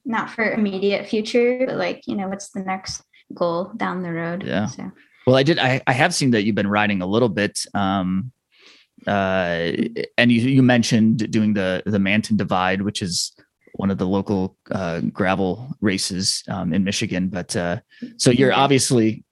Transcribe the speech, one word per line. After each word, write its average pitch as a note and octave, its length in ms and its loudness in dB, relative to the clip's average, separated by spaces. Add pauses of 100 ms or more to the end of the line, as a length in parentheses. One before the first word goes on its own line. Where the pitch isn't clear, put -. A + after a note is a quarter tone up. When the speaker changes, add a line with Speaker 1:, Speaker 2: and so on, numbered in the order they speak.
Speaker 1:
not A3+ 240 -4
for G#3+ 200 -2
immediate G3+ 580 -2
future, A#3+ 580 0
but, - 100 -4
like, F#3 300 -4
you A3 100 -4
know, F#3+ 120 -4
what's G3 240 -10
the G3+ 80 -8
next F#3+ 420 -8 (320)
goal F3 420 -2
down F#3 260 -4
the F3 100 -6
road? E3+ 320 -6
Speaker 2:
Yeah. F#2 220 -2
Speaker 1:
So. - 240 -10 (360)
Speaker 2:
Well, B2+ 100 6
I C3+ 60 6
did, D#3 160 4
I, B2+ 280 2
I C#3 60 2
have D#3 220 2
seen C#3 180 2
that A2 120 4
you've G#2+ 120 0
been G2+ 100 0
riding G#2 360 2
a F2+ 40 -4
little A2+ 220 2
bit. G2+ 320 -2 (140)
Um, F#2+ 580 0 (720)
uh, F#2+ 640 0 (480)
and A#2+ 140 6
you, A#2 80 4
you C3 220 4
mentioned A2+ 680 4
doing G#2+ 220 2
the, F#2 340 -2
the G2+ 120 0
Manton G#2 380 2
Divide, F#2 460 0
which G#2 200 -4
is F2 280 -4 (440)
one G2 160 -2
of F#2+ 80 -2
the F#2+ 80 -2
local, F#2+ 500 -2 (160)
uh, E2+ 280 -4 (120)
gravel F#2+ 560 -2 (140)
races, F#2+ 680 -2
um, F#2 240 -4
in G2 120 2
Michigan. F#2+ 440 -2
But, F2+ 260 -8
uh, F2 260 -2 (360)
so - 140 4
you're B2 200 4
Speaker 1:
Yeah. F#2+ 60 2
Speaker 2:
obviously, B2+ 760 2